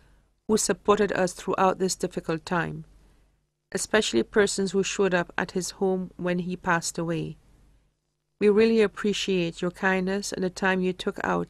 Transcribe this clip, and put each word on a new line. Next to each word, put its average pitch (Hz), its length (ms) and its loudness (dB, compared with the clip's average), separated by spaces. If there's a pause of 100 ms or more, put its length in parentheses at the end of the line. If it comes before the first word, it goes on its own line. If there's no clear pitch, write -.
(480)
who 214 100 2
supported 202 540 2
us 180 220 0
throughout - 440 0
this 185 180 -2
difficult 170 500 -6
time, 160 400 -4 (880)
especially - 520 0
persons 196 480 2
who 196 100 0
showed 185 320 0
up 175 240 0
at 180 140 -4
his 180 200 -4
home 190 460 -2
when 180 220 -2
he 180 160 -6
passed 170 420 -2
away. 160 400 -4 (1040)
We 208 100 6
really 220 320 6
appreciate 190 800 0
your 180 100 -2
kindness 190 600 -2
and 190 100 -4
the 185 60 0
time 185 320 0
you 185 100 0
took - 320 -6
out 175 260 0